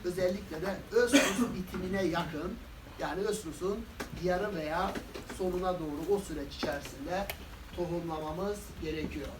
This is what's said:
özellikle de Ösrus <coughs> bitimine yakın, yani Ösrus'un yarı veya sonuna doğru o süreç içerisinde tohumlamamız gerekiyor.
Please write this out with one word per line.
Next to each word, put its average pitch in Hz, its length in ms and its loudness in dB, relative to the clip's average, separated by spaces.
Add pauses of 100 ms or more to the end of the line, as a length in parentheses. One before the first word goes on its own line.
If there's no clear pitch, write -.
özellikle 180 580 0
de 190 140 0 (160)
Ösrus 247 480 8
<coughs> 202 160 2
bitimine 185 480 0
yakın, 165 520 0 (440)
yani 160 220 -2
Ösrus'un 202 640 -2 (380)
yarı 185 320 2
veya 165 360 0 (460)
sonuna 185 360 2
doğru 160 420 0
o 202 40 2
süreç 151 360 -6
içerisinde 175 720 -2 (480)
tohumlamamız 170 840 -2 (240)
gerekiyor. 156 460 -2 (120)